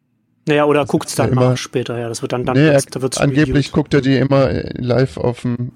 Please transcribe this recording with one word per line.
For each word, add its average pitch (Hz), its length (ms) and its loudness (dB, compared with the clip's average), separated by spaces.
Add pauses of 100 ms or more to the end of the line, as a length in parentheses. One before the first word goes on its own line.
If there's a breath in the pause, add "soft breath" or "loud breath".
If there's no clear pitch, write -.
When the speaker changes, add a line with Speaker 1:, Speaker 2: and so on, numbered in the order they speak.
(480)
Speaker 1:
Naja, 147 160 4
oder 147 160 4
Speaker 2:
Das 143 80 -2
Speaker 1:
guckt's - 240 -2
Speaker 2:
ist - 60 -6
ja 139 80 2
Speaker 1:
dann 131 80 0
Speaker 2:
immer 127 160 4
Speaker 1:
nach 123 60 0
später, 120 400 -6
ja, 117 120 -6
das 113 120 -8
wird - 120 -8
dann, 123 120 -2
dann 123 120 0
Speaker 2:
Nee, 147 100 4
er 151 80 4
Speaker 1:
wird's, 139 120 2
da - 140 -10
wird's 131 180 -2
Speaker 2:
angeblich 143 480 2
Speaker 1:
reviewed. - 60 -16
Speaker 2:
guckt 151 220 0
er 143 60 2
die 135 160 2
immer, 135 340 2
äh, - 260 -4
live 123 400 0
auf - 260 -4
dem, 120 340 -4